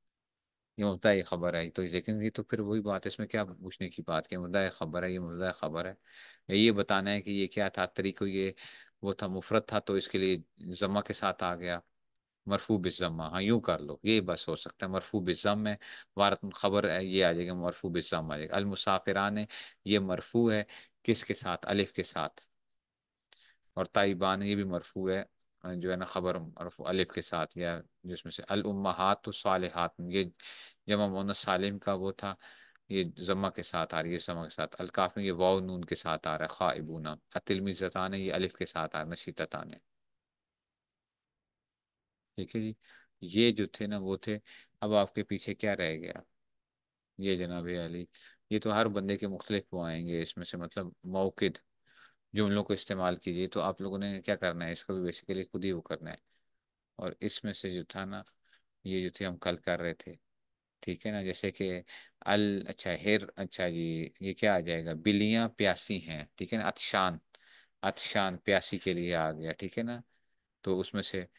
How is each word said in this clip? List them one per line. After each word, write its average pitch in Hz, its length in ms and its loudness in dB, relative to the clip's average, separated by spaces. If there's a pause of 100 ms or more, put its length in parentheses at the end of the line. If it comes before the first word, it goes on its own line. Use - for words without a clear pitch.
(760)
یہ 104 80 -2
مبتدا، 101 280 4
یہ 95 100 4
خبر 87 320 0
ہے۔ 82 160 0
تو 95 120 -2
لیکن 90 400 0
یہ 110 80 0
تو - 120 -6
پھر 110 180 -2
وہی 107 200 0
بات 101 260 -2
ہے، - 20 -2
اس - 100 -8
میں 107 80 -4
کیا 107 180 -2
پوچھنے 92 460 -10
کی - 160 -12
بات، 80 220 0
کہ 92 100 -6
مبتدا 92 300 0
خبر 87 340 -4
ہے، 92 80 0
یہ 92 80 -2
مبتدا 87 340 -2
خبر 82 320 -4
ہے، 95 100 -8 (540)
یا 95 80 -2
یہ 110 160 10
بتانا 98 380 2
ہے 101 120 0
کہ 104 80 -6
یہ 98 160 0
کیا 98 220 0
تھا، 92 180 -2
طریق، - 400 -2
یہ 95 260 0 (500)
وہ 98 120 -2
تھا، - 120 -6
مفرد 95 400 0
تھا، 107 120 0
تو 101 160 -2
اس 95 140 0
کے 95 100 0
لیے 95 200 4 (180)
ضمہ 95 440 0
کے 104 120 -4
ساتھ 95 300 0
آ 87 140 0
گیا، 87 240 -4 (680)
مرفوع 98 320 2
بالضمہ۔ 87 440 -2
ہاں، 82 200 -2
یوں 110 180 4
کر 82 180 2
لو، 73 240 -8
یہ 107 180 6
بس 90 280 -2
ہو 80 80 0
سکتا - 300 -8
ہے، 92 40 -4
مرفوع 92 300 0
بالضم 104 460 2
ہے، 104 100 0 (400)
وارث 101 220 6 (160)
خبر 101 360 2
ہے، 92 140 2
یہ 92 200 4
آ 87 80 8
جائے 87 160 0
گا، 90 60 -4
مرفوع 90 360 -4
بالضم 82 400 -2
آ 76 60 -4
جائے 78 120 -6
گا۔ - 80 0
المسافران، 101 800 2 (480)
یہ 104 140 6
مرفوع 107 540 2
ہے، 104 120 2 (380)
کس - 220 2
کے 98 100 -2
ساتھ؟ - 340 -4
الف 101 240 2
کے 92 100 -2
ساتھ۔ - 380 -4 (1300)
اور 95 100 0
طیبان، 95 580 2
یہ 101 120 0
بھی 101 100 0
مرفوع 95 460 -4
ہے، 98 140 0 (520)
جو 90 140 -2
ہے 90 60 0
نا، 92 80 -4
خبر 90 300 0
مرفوع 85 540 -8
الف 92 200 4
کے 85 140 -4
ساتھ، 82 360 -4
یا 85 220 -2 (220)
جس 90 220 -8
میں 85 80 -10
سے - 160 -8
الامہات 98 840 2
صالحات، 90 640 0
یہ 90 260 2 (600)
جمع 104 200 4
مؤنث 98 320 0
سالم 98 400 2
کا 101 140 -2
وہ 95 200 -2
تھا، 98 220 -6 (540)
یہ 95 160 2 (120)
ضمہ 95 320 2
کے 90 140 -6
ساتھ 82 320 -2
آ 80 80 2
رہی 85 120 -2
ہے، 85 40 -2
ضمہ 85 240 -4
کے 80 60 -8
ساتھ۔ 78 300 -4
الکافرون، 95 480 0
یہ 92 60 2
واو 92 280 6
نون 92 240 -4
کے 85 100 -4
ساتھ 80 340 -2
آ 78 100 0
رہا 78 60 -2
ہے، 78 40 -2
خائبون۔ 78 580 -2
التلمیذتان، 95 1080 -2
یہ 95 180 -2
الف 92 200 2
کے 87 140 -4
ساتھ 80 300 -4
آ - 20 -2
رہا 78 80 -4
ہے، 82 60 -6
نشیطتان۔ 78 580 -8 (2750)
ٹھیک 98 220 -6
ہے 113 40 0
جی، 110 120 -4 (480)
یہ 104 300 6
جو 104 160 2
تھے 104 200 -6
نا، 104 120 -4
وہ 95 180 -2
تھے۔ 107 220 -4 (420)
اب 107 140 2
آپ 101 200 6
کے 104 100 0
پیچھے 98 300 -4
کیا 101 220 0
رہ 80 200 0
گیا؟ 85 160 -8 (1040)
یہ 98 180 2
جناب 87 300 -4 (160)
عالی، 85 240 -6 (440)
یہ 107 80 2
تو 107 140 0
ہر 110 160 4
بندے 98 280 0
کے 101 120 -4
مختلف 98 440 -2
وہ 87 140 -2
آئیں 82 200 -4
گے، 85 160 0
اس - 140 -6
میں 90 80 -8
سے - 120 -10
مطلب 87 300 -6 (180)
موقد 95 540 0 (760)
جملوں 101 320 2
کو - 80 0
استعمال 92 440 0
کیجیے۔ 90 320 -2
تو 95 120 -2
آپ 92 200 0
لوگوں 98 180 -4
نے 98 240 -4
کیا 101 140 2
کرنا 85 280 -2
ہے؟ 82 80 -2
اس - 120 -8
کو 98 80 -4
بھی 92 100 -2
basically 92 500 -4
خود 90 120 -4
ہی 95 80 2
وہ 85 80 -2
کرنا 80 300 -8
ہے۔ 80 60 -10 (800)
اور 92 240 -4
اس - 240 -4
میں 101 80 -2
سے 92 220 -6
جو 85 100 -4
تھا 95 200 -8
نا، 98 180 -8 (640)
یہ 95 180 0
جو 90 120 0
تھے، 98 120 -4
ہم 87 100 -4
کل 87 200 0
کر 87 240 -2
رہے 85 140 -2
تھے، - 200 -16 (640)
ٹھیک - 260 -6
ہے 107 40 -2
نا، 104 120 -4
جیسے 92 280 -2
کہ 90 320 -4 (380)
ال-، 101 480 2
اچھا، - 260 -4
ہر، 101 240 4 (180)
اچھا 92 320 -2
جی، 82 400 -2 (120)
یہ 95 140 -4
کیا 104 200 4
آ 87 60 4
جائے 82 240 -2
گا؟ 82 100 -4
بلیاں 107 540 4
پیاسی 95 600 0
ہیں، 78 160 -8 (100)
ٹھیک - 180 -6
ہے 113 60 -2
نا، - 100 0
عطشان، 92 500 0 (640)
عطشان 95 540 0
پیاسی 95 420 2
کے 92 140 0
لیے 87 240 0
آ 80 160 2
گیا، 80 200 -6
ٹھیک - 260 -6
ہے 117 40 -2
نا۔ 120 180 -6 (600)
تو 92 200 0
اس - 140 -6
میں 98 80 0
سے 90 240 -4 (120)